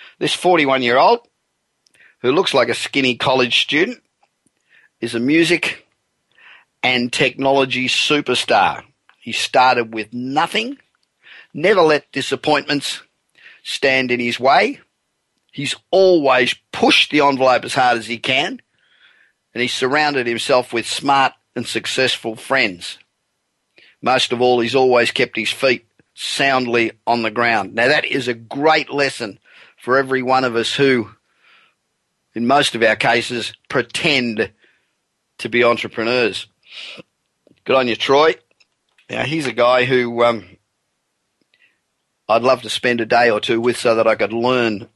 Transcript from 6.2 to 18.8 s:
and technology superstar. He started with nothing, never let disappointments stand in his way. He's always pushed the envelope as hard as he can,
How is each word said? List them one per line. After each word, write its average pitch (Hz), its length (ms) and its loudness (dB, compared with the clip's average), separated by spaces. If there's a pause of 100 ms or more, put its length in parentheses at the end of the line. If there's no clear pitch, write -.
and 123 300 -2
technology 131 760 0
superstar. 120 960 0 (340)
He 113 140 -14
started 123 600 0
with 107 200 -8
nothing, 165 680 -4 (760)
never 185 280 2
let 151 320 2
disappointments 139 920 -4 (600)
stand 131 480 0
in 123 80 0
his 120 180 -4
way. 175 420 2 (680)
He's 139 240 -8 (160)
always 143 640 4 (160)
pushed - 400 2
the 147 120 2
envelope 127 420 2
as 113 100 -8
hard 123 240 2
as 107 80 -10
he 113 120 -8
can, 147 420 -2 (920)